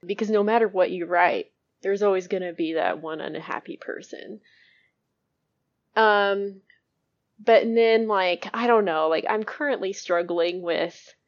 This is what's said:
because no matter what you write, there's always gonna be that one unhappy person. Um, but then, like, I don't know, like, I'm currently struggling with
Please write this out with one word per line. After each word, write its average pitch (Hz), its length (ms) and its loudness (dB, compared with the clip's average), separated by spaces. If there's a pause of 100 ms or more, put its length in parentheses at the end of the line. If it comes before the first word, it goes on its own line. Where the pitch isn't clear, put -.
because 202 240 -4
no 208 140 4
matter 220 240 2
what 185 240 2
you 175 160 -4
write, 170 440 2 (300)
there's 196 220 -2
always 190 240 2
gonna 180 260 -4
be 165 200 -4
that 156 280 -2
one 156 180 -8
unhappy - 560 -10
person. - 640 -14 (1600)
Um, 202 680 2 (800)
but 220 240 6
then, 226 440 4
like, 185 460 0
I 233 140 -2
don't 226 180 4
know, 160 240 0
like, 160 200 0
I'm 214 140 -2
currently 208 500 -4
struggling 175 680 -2
with 165 520 -4 (140)